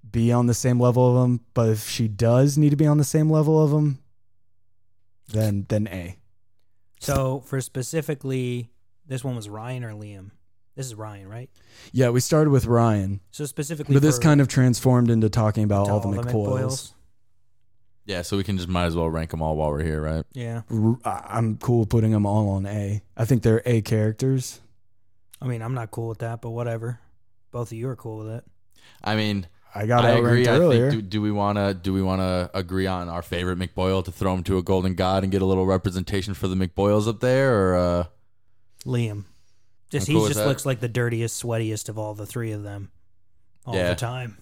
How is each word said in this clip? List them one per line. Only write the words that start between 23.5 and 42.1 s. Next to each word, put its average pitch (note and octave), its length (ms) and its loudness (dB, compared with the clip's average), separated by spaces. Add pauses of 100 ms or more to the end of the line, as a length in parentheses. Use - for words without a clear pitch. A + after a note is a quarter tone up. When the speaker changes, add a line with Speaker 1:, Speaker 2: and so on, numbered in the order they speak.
Speaker 1:
A A#2 160 2
characters. A2+ 800 -2 (840)
Speaker 2:
I C3 40 -8
mean, A#2 160 -6
I'm A#2+ 120 -6
not A2+ 160 -8
cool A#2 180 -6
with A2+ 100 -8
that, A2+ 240 -8
but A#2+ 80 -10
whatever. A#2 500 -6 (500)
Both A#2+ 200 -8
of A2+ 80 -12
you A#2+ 100 -6
are B2+ 80 -8
cool A2 280 -12
with G#2+ 40 -10
it. A2+ 160 -10 (580)
Speaker 3:
I G#2+ 120 -4
mean, G#2 320 0 (300)
Speaker 1:
I G#2 100 -4
got A#2+ 180 4
Speaker 3:
I A#2+ 120 6
Speaker 1:
outranked A#2+ 100 4
Speaker 3:
agree. A#2+ 220 4
I A#2 100 4
Speaker 1:
earlier. B2+ 320 6
Speaker 3:
think, A2+ 120 -2
do, F#2+ 60 -10
do G#2 140 -2
we G#2 100 0
wanna, G2+ 420 2
do F#2 180 -4
we F#2+ 100 2
wanna F#2 500 0
agree F#2+ 340 -2
on F2+ 220 -4
our E2+ 140 -6
favorite F2+ 360 -4
McBoyle F#2 460 -2
to - 80 -10
throw F#2+ 220 -2
him F#2 100 -2
to F#2+ 140 0
a F2+ 40 0
Golden F#2 320 0
God F#2 280 0
and F#2+ 100 -2
get G2 100 2
a F#2+ 40 2
little F#2 200 2
representation F#2 680 -2
for - 140 -6
the F#2 80 -2
McBoyles G2+ 520 0
up G#2+ 120 -6
there, C3 340 2 (180)
or, F2+ 40 2
uh? F2 280 2 (800)
Speaker 2:
Liam. A2+ 400 -4 (680)
Just, G2 180 -4
Speaker 3:
I'm D3 40 0
Speaker 2:
he - 40 4
Speaker 3:
cool A2 80 4
with - 60 2
Speaker 2:
just G#2+ 100 -2
Speaker 3:
that. G#2+ 80 2
Speaker 2:
looks C3+ 180 -2
like B2+ 140 -2
the A#2+ 80 -4
dirtiest, A#2 540 -4
sweatiest A2+ 460 -4
of A2 100 -10
all G#2+ 160 -8